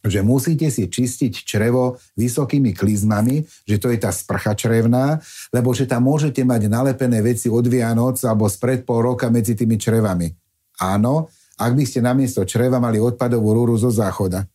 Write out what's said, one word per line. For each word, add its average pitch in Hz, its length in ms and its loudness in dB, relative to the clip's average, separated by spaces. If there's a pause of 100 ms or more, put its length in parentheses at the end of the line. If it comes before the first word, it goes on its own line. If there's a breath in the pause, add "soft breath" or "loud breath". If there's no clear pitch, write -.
že 98 200 0
musíte 139 480 2
si 95 160 -2
čistiť 120 560 -4
črevo 123 560 0 (160 loud breath)
vysokými 123 560 0
klizmami, 107 720 0 (240 loud breath)
že 104 120 0
to 123 120 -2
je 117 80 -2
tá 104 120 -2
sprcha - 440 -4
črevná, 120 640 2 (320 loud breath)
lebo 123 240 0
že 123 120 -2
tam 123 200 0
môžete 143 360 0
mať 117 280 2
nalepené 123 480 0
veci 117 320 0
od 123 160 2
Vianoc 120 560 0
alebo 110 240 2
spred 120 400 -2
pol 117 160 0
roka 123 240 0
medzi 117 320 2
tými 113 160 2
črevami. 104 560 0 (480)
Áno, 113 480 0 (320 loud breath)
ak 117 160 0
by 147 80 2
ste 131 160 -4
namiesto 123 480 0
čreva 123 320 0
mali 117 200 0
odpadovú 117 520 0
rúru 117 240 2
zo 117 160 2
záchoda. 98 640 -2